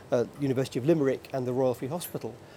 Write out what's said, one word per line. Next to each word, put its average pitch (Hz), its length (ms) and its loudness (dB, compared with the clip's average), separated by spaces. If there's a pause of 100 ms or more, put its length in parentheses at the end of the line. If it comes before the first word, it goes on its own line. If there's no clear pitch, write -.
(120)
uh, 120 120 4 (140)
University 135 400 0
of 123 80 -2
Limerick 143 460 2
and 131 140 -2
the 123 60 -2
Royal 127 220 2
Free 127 140 -6
Hospital. 127 460 -8 (220)